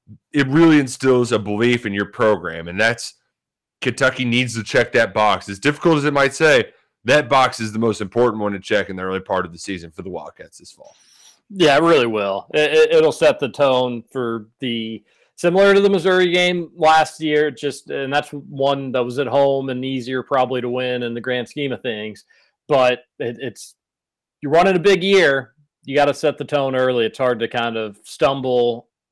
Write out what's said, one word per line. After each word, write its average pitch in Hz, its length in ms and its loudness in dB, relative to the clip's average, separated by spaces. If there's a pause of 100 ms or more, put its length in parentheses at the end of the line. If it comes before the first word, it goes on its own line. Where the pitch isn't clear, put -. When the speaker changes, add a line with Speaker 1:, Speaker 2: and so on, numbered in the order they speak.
(340)
Speaker 1:
it 139 140 0
really 156 320 6
instills 127 520 0
a 110 80 0
belief 110 460 0
in 101 80 -4
your 101 120 -2
program, 87 640 -2
and 90 120 -6
that's, 113 360 -2 (680)
Kentucky 127 440 -2
needs 120 300 -2
to 110 80 -6
check 120 280 0
that 107 220 2
box. 104 360 0
As 98 100 -10
difficult 147 380 0
as 143 80 -2
it 147 80 0
might 139 200 2
say, 143 380 2 (340)
that 135 220 2
box 127 320 2
is 107 140 -6
the 110 60 -4
most 113 200 0
important 110 420 0
one 104 100 -2
to 98 80 -8
check 98 300 -2
in 95 60 -12
the 90 60 -10
early 95 200 -4
part 92 240 -4
of 82 60 -14
the 85 60 -20
season 85 340 -12
for - 120 -16
the 95 60 -14
Wildcats 78 500 -16
this - 120 -20
fall. - 240 -20 (540)
Speaker 2:
Yeah, 160 280 4
it 151 40 4
really 160 240 4
will. 101 480 -2
It, 151 180 2
it, 156 200 4
it'll 156 200 4
set 143 280 2
the 131 100 -4
tone 127 600 0
for 117 380 -6 (100)
the, 113 440 -8 (320)
similar 190 380 4
to 196 80 6
the 202 80 4
Missouri 185 400 2
game 180 460 0
last 160 440 2
year, 151 300 0
just, 139 400 -8
and 139 240 -6
that's 147 160 -2
one 139 640 -4
that 127 120 -2
was 120 140 -6
at 139 100 -2
home 135 420 0
and 127 140 -6
easier 131 380 -6
probably 127 400 -2
to 123 80 -6
win 123 320 -4
in 117 140 -8
the 117 60 -8
grand 123 280 -6
scheme 143 220 -6
of 113 100 -8
things. 107 440 -10 (420)
But 127 320 2 (180)
it, 113 220 -8
it's, - 360 -14 (680)
you're 143 100 -8
running 185 240 4
a 180 40 0
big 180 240 2
year, 156 500 2 (320)
you 135 100 -8
gotta 143 180 2
set 143 240 -2
the 143 80 -10
tone 135 300 -2
early. 127 300 2
It's 110 120 -6
hard 123 220 -2
to 113 80 -2
kind 117 280 -4
of 107 280 -8
stumble. 127 840 -2 (240)